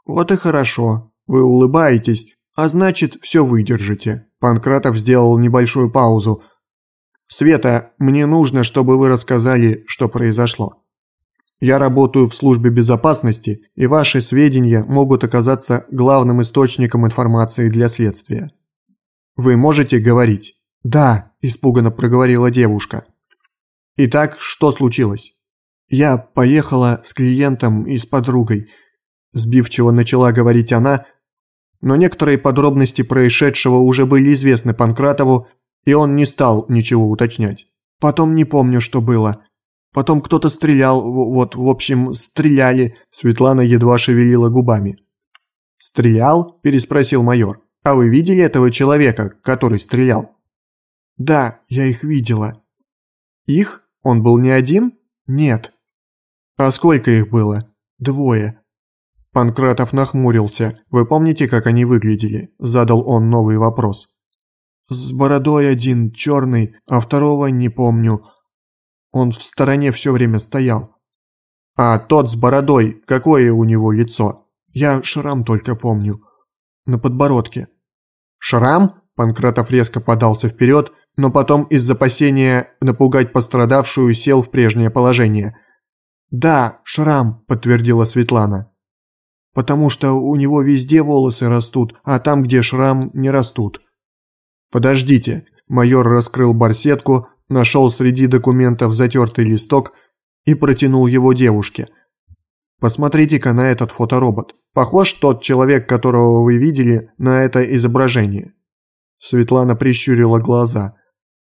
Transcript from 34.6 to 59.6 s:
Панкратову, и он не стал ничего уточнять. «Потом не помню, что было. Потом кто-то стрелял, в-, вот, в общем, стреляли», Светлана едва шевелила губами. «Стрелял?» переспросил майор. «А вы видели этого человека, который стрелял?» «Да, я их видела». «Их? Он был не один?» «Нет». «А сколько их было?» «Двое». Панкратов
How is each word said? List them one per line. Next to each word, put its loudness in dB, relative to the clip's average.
Панкратову, 0
и 2
он 2
не 2
стал -2
ничего 0
уточнять. -4
«Потом 0
не 2
помню, 0
что -4
было. -2
Потом 0
кто-то 0
стрелял, 0
в-, -4
вот, -2
в -4
общем, -2
стреляли», 0
Светлана 0
едва 2
шевелила 2
губами. -2
«Стрелял?» 0
переспросил 0
майор. -2
«А 0
вы 2
видели 2
этого 2
человека, 0
который -2
стрелял?» -2
«Да, -2
я -4
их -4
видела». -4
«Их? -4
Он 0
был 4
не 2
один?» 0
«Нет». -2
«А 0
сколько 0
их 2
было?» -2
«Двое». -4
Панкратов 0